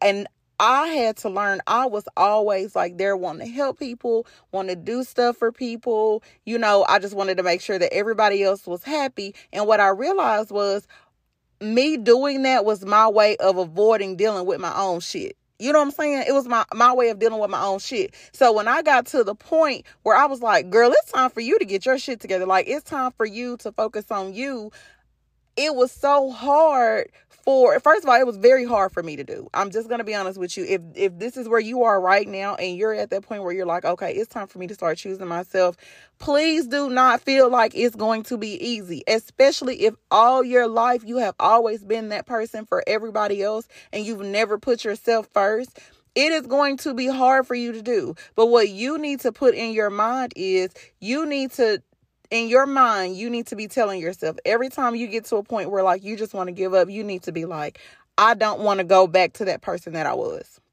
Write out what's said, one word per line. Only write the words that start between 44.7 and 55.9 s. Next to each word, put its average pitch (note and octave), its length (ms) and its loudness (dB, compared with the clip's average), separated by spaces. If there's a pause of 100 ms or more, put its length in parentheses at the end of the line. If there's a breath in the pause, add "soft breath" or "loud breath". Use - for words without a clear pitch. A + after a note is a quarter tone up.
yourself A3 480 -2
first. G#3+ 460 -2 (360 soft breath)
It D4 160 2
is D4+ 160 -2
going C#4 300 0
to C#4 160 -6
be B3+ 140 -4
hard C4 380 4
for B3 100 -6
you A#3+ 180 -6
to A3 80 -12
do. G#3 340 -4 (200 loud breath)
But A3+ 100 6
what A#3 240 4
you A#3+ 280 -6
need D4 240 -6
to A3 120 -2
put C4 200 4
in A3+ 200 -6
your G#3+ 160 0
mind A#3 460 -4
is F#3 360 -2 (280 loud breath)
you C4 260 -4
need C#4 280 -4
to, A3 280 0 (480)
in A3+ 180 -4
your B3+ 180 6
mind, A3+ 520 0
you A3+ 120 -8
need A#3+ 180 -6
to G#3+ 100 -12
be G#3+ 100 -10
telling G3+ 320 -2
yourself D#3+ 460 -6
every A#3 240 0
time B3+ 260 -4
you A#3 120 -6
get G#3+ 180 -8
to B3 120 -2
a B3 60 -2
point G3+ 260 -6
where, G3 140 -2
like, F#3+ 200 0